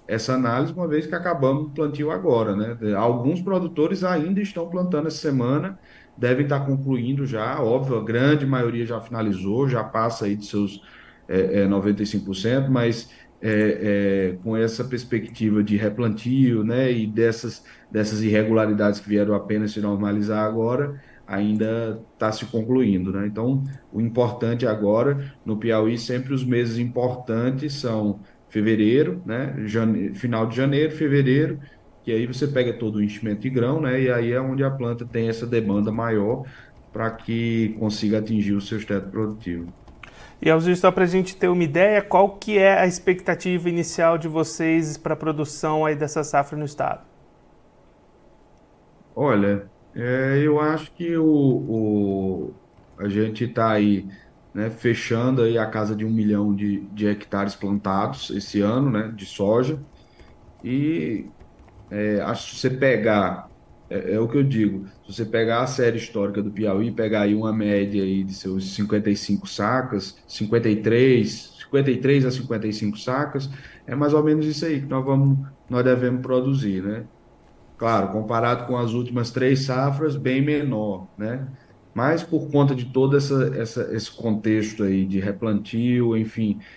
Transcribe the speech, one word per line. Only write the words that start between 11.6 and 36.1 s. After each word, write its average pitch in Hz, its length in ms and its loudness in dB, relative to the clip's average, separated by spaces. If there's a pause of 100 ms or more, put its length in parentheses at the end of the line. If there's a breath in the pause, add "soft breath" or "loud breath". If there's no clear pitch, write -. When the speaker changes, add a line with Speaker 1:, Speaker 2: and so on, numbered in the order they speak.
Speaker 1:
é, 98 60 4
noventa 98 360 2
e 101 40 -2
cinco 101 180 -4
por 95 100 -6
cento, 131 380 0
mas, 117 380 0 (280 loud breath)
é, 101 920 2
é, 92 100 -8
com 113 140 -2
essa 113 260 0
perspectiva 107 800 -2
de 104 140 2
replantio, 113 880 2
né, 127 260 2
e 113 160 0
dessas, 113 560 0 (280 loud breath)
dessas 107 320 0
irregularidades 107 760 2
que 104 100 -8
vieram 104 240 2
apenas 107 380 -2
se 107 80 -6
normalizar 104 640 -2
agora, 120 560 -2 (280 loud breath)
ainda 110 720 -2 (180)
tá 110 140 0
se 110 140 -8
concluindo, 110 680 0
né? 98 140 -4
Então, 117 360 -2 (300 loud breath)
o 104 80 -4
importante 117 680 0
agora, 117 680 0 (100)
no 107 140 -4
Piauí, 113 400 0
sempre 127 340 -6
os 127 100 0
meses 120 360 0
importantes 123 960 -2
são 107 460 -2 (300 loud breath)
fevereiro, 110 760 2
né, 131 280 -6 (120)
jane-, 113 480 0
final 117 320 -2
de 117 100 -4
janeiro, 139 400 2
fevereiro, 143 640 2 (420 loud breath)
que - 80 -6
aí 113 160 0
você 131 200 -2
pega 127 260 2
todo 107 240 -4
o 104 60 2
enchimento 104 400 -4
de 131 80 -4
grão, 123 280 0
né, 127 220 0
e 127 100 2
aí 120 220 0
é 123 80 0
onde 135 240 -2
a 135 60 2
planta 120 340 -4
tem 113 240 -2
essa 113 180 -4
demanda 107 460 0
maior 113 540 0 (440 loud breath)